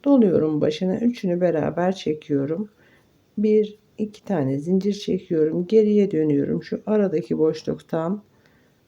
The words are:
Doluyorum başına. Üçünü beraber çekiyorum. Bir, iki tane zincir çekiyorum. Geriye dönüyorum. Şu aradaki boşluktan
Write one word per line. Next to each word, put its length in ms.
Doluyorum 560
başına. 380
Üçünü 420
beraber 540
çekiyorum. 720
Bir, 420
iki 260
tane 360
zincir 340
çekiyorum. 760
Geriye 440
dönüyorum. 520
Şu 220
aradaki 520
boşluktan 880